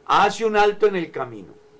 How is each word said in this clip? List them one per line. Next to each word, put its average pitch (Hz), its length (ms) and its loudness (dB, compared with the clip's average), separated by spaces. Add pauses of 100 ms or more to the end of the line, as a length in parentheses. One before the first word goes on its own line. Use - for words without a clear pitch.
hace 202 400 0
un 214 100 0
alto 208 300 2
en 196 100 2
el 165 140 -6
camino 117 420 -12 (280)